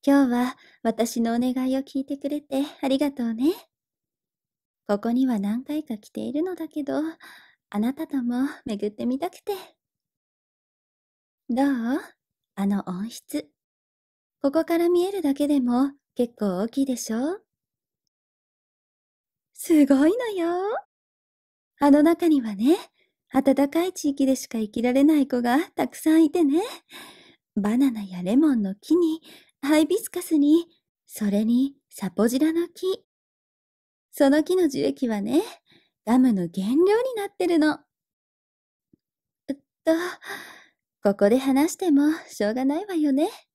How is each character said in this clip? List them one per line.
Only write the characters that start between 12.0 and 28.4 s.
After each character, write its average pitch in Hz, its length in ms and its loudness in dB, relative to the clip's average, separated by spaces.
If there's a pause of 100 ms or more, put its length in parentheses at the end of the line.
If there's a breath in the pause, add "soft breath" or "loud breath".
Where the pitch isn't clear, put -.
あ 196 100 -2
の 202 220 -2
温 185 240 -8
室。 - 400 -12 (920)
こ 277 100 0
こ 320 140 0
か 339 140 0
ら 339 100 2
見 349 160 4
え 392 60 -4
る 392 100 -6
だ 277 140 0
け 285 120 -2
で 285 120 2
も 247 320 0 (240)
結 240 240 -4
構 190 180 -2
大 214 120 -2
き 277 120 -4
い 269 60 2
で 247 100 -4
し - 160 -8
ょ？ 302 260 -4 (2250)
す 302 320 4
ご 277 220 4
い 427 100 2
の 480 140 -4
よ。 381 560 -4 (960)
あ 294 60 6
の 294 140 8
中 339 240 4
に 285 160 4
は 214 100 -6
ね、 247 240 2 (560)
暖 277 340 2
か 330 160 -2
い 370 80 -4
地 302 200 -4
域 277 160 0
で 262 80 2
し - 100 -12
か 226 140 -8
生 214 120 -6
き 233 120 -4
ら 247 100 0
れ 277 100 4
な 311 140 6
い 277 100 2
子 247 140 -2
が 240 160 2 (140)
た - 160 -4
く - 80 -14
さ 311 180 2
ん 330 100 6
い 294 80 2
て 349 120 2
ね。 294 180 2 (920 loud breath)
バ 208 200 0
ナ 269 140 4
ナ 220 140 -6
や 180 180 -10
レ 196 160 0
モ 302 160 4